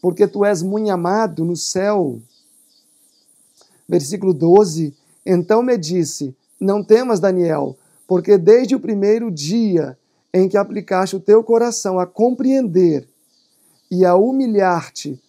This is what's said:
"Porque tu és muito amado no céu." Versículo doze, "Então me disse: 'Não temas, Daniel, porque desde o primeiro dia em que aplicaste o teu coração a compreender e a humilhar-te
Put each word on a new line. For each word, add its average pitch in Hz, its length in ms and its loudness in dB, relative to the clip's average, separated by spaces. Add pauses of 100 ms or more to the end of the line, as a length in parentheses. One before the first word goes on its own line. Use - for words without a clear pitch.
"Porque 180 240 2
tu 202 180 -2
és 202 160 0
muito 208 300 -4
amado 180 540 -2
no 170 120 -4
céu." 185 640 -4 (1700)
Versículo 175 460 -2
doze, 165 580 2 (320)
"Então 185 380 0
me 247 160 0
disse: 156 560 -6 (260)
'Não 196 220 -2
temas, 220 380 2
Daniel, 160 560 -2 (320)
porque 185 280 2
desde 214 380 4
o 262 60 -2
primeiro 220 500 -2
dia 165 680 -2 (380)
em 185 140 4
que 190 80 -2
aplicaste 196 600 -2
o 190 40 -6
teu 220 240 4
coração 226 540 -2
a 180 80 -2
compreender 220 1000 0 (840)
e 185 140 2
a 175 100 4
humilhar-te 196 1160 -2